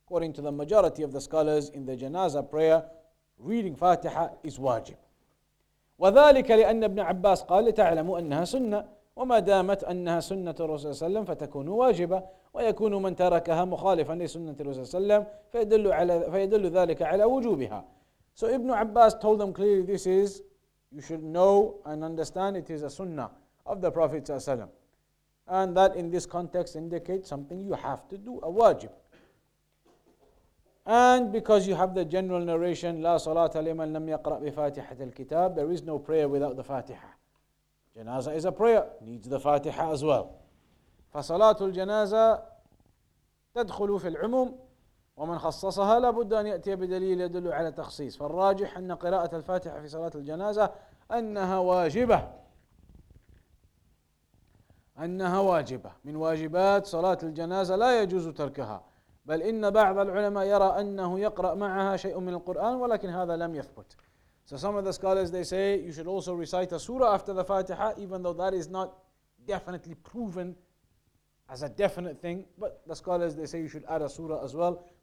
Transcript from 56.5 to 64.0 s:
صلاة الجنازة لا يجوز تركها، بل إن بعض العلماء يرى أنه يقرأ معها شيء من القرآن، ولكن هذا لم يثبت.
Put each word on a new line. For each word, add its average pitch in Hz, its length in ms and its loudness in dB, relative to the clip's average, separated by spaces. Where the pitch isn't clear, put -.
صلاة 175 380 0
الجنازة 175 520 -4
لا 233 260 4
يجوز 180 260 -2
تركها، 139 560 -8
بل 160 160 -2
إن 214 280 0
بعض 196 280 4
العلماء 202 480 0
يرى 196 340 4
أنه 190 400 -4
يقرأ 202 340 -2
معها 196 440 -2
شيء 185 220 -6
من 180 140 -6
القرآن، 180 420 -4
ولكن 233 340 -2
هذا 175 260 -4
لم 165 200 -6
يثبت. - 400 -14